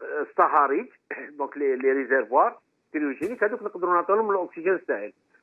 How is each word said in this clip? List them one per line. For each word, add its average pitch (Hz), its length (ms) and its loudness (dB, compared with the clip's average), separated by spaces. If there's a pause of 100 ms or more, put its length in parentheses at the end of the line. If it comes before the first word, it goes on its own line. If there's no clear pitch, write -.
آه، 147 200 -6
الصهاريج، 151 640 2 (260)
<coughs> 127 260 -12
دونك 143 200 -8
لي، 139 180 0
لي 131 160 2
ريزيرفوار 135 680 2 (360)
كريوجينيك، 156 500 -4
هذوك 214 200 -2
نقدروا 180 300 -2
نعطيو 175 220 2
لهم 220 160 0
الأكسجين 180 420 -2
السائل، 104 400 -4 (300)